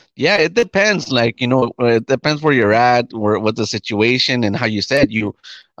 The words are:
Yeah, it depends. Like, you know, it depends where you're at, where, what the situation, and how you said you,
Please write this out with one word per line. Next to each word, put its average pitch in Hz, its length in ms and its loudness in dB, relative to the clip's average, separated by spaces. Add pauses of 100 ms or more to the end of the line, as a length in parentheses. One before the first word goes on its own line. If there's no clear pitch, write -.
(160)
Yeah, 170 200 0
it 170 180 0
depends. 196 580 0
Like, 120 280 0
you 127 60 0
know, 127 320 0
it 117 280 2
depends 147 360 -2
where 151 100 2
you're 107 200 2
at, 123 400 4
where, 107 260 0
what 107 180 -2
the 113 100 -2
situation, 117 760 -2
and 98 120 -2
how 120 100 -2
you 107 160 -2
said 135 300 0
you, 104 220 -4 (460)